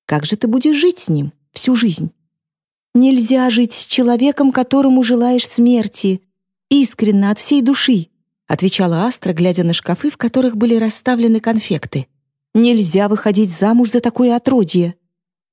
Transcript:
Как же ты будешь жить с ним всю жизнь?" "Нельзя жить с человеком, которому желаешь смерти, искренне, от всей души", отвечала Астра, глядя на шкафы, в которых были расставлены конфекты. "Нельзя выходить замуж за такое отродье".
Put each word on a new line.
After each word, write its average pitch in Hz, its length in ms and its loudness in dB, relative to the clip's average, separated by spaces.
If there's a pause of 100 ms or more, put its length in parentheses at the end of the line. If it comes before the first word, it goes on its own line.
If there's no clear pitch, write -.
Как 147 200 -4
же 208 100 -4
ты 233 120 -4
будешь 269 280 0
жить 349 240 0
с - 80 -10
ним 143 240 -2 (220)
всю 254 220 -2
жизнь?" 180 360 -2 (840)
"Нельзя 254 560 2
жить 233 240 0
с - 120 -10
человеком, 254 640 0
которому 262 500 2
желаешь 240 460 0
смерти, 220 760 0 (480)
искренне, 208 600 0
от 214 80 -4
всей 285 220 0
души", 240 480 0 (420)
отвечала 180 540 -2
Астра, 240 260 -6
глядя 175 320 0
на 170 80 0
шкафы, 175 400 -4
в - 60 -16
которых 240 400 -2
были 233 180 0
расставлены 226 640 0
конфекты. 214 680 -4 (460)
"Нельзя 208 540 2
выходить 208 420 0
замуж 220 420 2
за 240 100 0
такое 240 340 0
отродье". 185 600 0 (580)